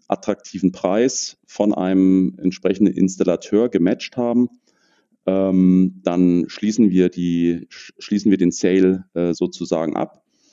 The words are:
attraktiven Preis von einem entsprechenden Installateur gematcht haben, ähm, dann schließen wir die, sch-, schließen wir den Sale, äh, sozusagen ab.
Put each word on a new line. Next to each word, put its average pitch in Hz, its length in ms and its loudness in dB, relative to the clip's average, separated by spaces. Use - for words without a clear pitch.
attraktiven 92 640 -4
Preis 104 760 -4
von - 280 -2
einem 95 640 2
entsprechenden 92 540 0
Installateur 95 760 0
gematcht 95 460 -2
haben, 120 340 0
ähm, 92 800 2
dann 87 420 2
schließen 107 440 0
wir 90 180 2
die, 85 640 -2
sch-, - 280 -20
schließen 104 320 -2
wir 95 80 4
den 87 140 2
Sale, 95 640 0
äh, 85 180 -2
sozusagen 87 640 -4
ab. - 260 -8